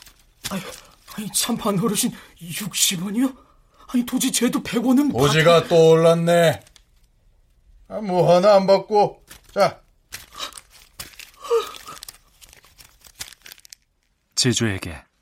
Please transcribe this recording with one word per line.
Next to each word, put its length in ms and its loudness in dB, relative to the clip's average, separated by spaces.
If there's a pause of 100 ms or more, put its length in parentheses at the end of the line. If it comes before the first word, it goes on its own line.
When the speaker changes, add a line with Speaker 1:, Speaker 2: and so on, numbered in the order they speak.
(520)
Speaker 1:
아유, 100 -8 (540)
아니, 180 -12
참판 460 -4
어르신, 320 -2 (280)
육십 640 -6
원이요? 340 -4 (520)
아니, 180 -2
도저히 260 -4
쟤도 300 -2
백 240 -4
원은 240 2
Speaker 2:
보지가 520 2
Speaker 1:
받- 60 -8
Speaker 2:
또 260 6
올랐네. 680 2 (1200)
아, 140 -10
뭐 340 2
하나 180 6
안 140 4
받고. 580 0 (260)
자. 280 -2 (4000)
Speaker 3:
지주에게 680 -2 (180)